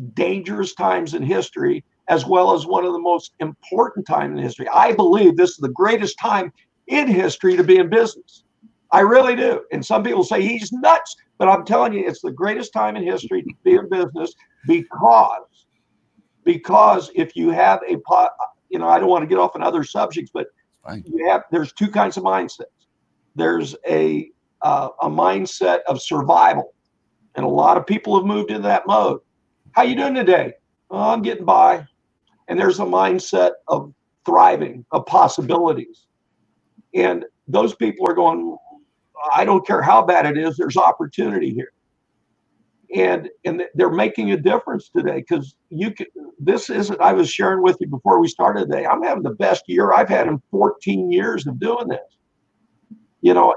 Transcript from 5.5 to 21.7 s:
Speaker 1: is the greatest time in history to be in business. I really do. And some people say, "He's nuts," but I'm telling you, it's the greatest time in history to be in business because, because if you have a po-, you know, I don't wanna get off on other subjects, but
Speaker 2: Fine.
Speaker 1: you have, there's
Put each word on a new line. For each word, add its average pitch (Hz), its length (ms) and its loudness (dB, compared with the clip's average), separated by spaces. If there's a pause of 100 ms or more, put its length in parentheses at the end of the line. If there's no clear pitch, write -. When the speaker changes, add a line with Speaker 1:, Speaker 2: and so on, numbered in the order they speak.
Speaker 1:
is - 60 -16
the 139 120 -6
greatest 208 480 -2
time 196 340 -2 (360)
in 277 200 0
history 185 480 0
to 180 80 4
be 185 140 8
in 175 120 4
business. - 540 -2 (480)
I 185 100 6
really 247 340 6
do. - 360 -2
And 143 140 -6
some 214 160 0
people 208 220 0
say, 202 180 -2
"He's 214 300 -4
nuts," 262 440 2 (220)
but 190 100 0
I'm 190 160 2
telling 226 300 0
you, 196 140 -4
it's - 140 -8
the 170 100 -8
greatest 208 420 -6
time 214 220 -4
in 202 80 -8
history 185 400 -6
to - 100 -12 (100)
be 180 120 4
in 185 120 0
business 170 460 -4 (320)
because, - 1000 2 (760)
because 180 680 4
if - 220 -4
you 170 160 0
have 170 360 2
a 175 100 -4
po-, - 320 2 (400)
you 254 100 -6
know, - 80 -4
I 381 100 4
don't - 120 0
wanna - 180 0
get 185 100 0
off - 180 0
on 160 60 -10
other 165 220 -2
subjects, 208 500 -6
but 156 140 -8 (360)
Speaker 2:
Fine. 92 220 -16
Speaker 1:
you 175 220 -4
have, - 240 0
there's 147 220 -4